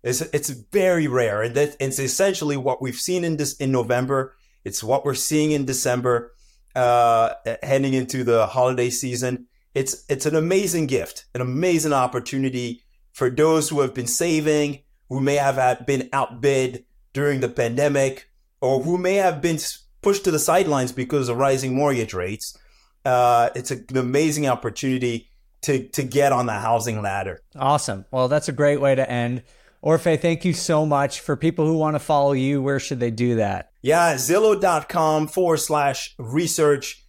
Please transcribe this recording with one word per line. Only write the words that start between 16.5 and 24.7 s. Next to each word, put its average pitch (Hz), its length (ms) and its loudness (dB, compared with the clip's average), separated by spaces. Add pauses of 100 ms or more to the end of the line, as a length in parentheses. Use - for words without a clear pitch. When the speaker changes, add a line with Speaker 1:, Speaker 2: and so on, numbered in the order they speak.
Speaker 1:
during 139 280 0
the 123 80 -2
pandemic, 135 800 0 (320)
or 131 220 2
who 170 160 0
may 180 180 0
have 180 240 2
been 170 160 0
s-, - 300 -10 (140)
pushed 202 240 0
to 180 80 2
the 151 60 2
sidelines 147 520 2
because 127 380 -2
of 120 80 -2
rising 131 400 0
mortgage 131 380 0
rates. 92 440 -8 (460)
Uh, 120 500 4
it's 123 160 -8
a, 131 60 -6 (140)
an 131 80 0
amazing 143 500 0
opportunity 123 800 -2 (320)